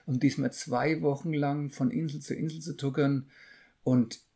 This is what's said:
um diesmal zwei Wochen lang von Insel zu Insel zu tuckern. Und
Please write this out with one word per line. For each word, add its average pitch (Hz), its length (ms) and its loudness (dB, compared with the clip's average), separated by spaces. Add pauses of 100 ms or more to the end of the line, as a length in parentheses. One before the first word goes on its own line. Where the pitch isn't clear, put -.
um 127 140 0
diesmal 131 320 2
zwei 147 500 0
Wochen 151 320 0
lang 143 360 -2
von 131 200 0
Insel 151 300 -2
zu - 160 -6
Insel 160 240 -4
zu 156 160 -8
tuckern. 139 500 0 (560)
Und 123 380 2 (160)